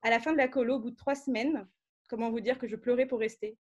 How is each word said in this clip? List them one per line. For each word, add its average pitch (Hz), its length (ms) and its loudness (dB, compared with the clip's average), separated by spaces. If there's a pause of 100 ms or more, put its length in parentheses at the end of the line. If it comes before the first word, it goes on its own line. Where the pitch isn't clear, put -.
À 226 80 2
la 233 100 4
fin 311 120 0
de 320 40 4
la 262 120 4
colo, 262 280 2
au 254 40 -2
bout 233 100 -6
de 233 60 -16
trois - 180 -2
semaines, 254 520 -2 (440)
comment 233 200 -2
vous 233 100 -2
dire 240 180 0
que 240 100 -6
je 214 80 -6
pleurais 247 300 2
pour 254 140 -2
rester. 220 440 -6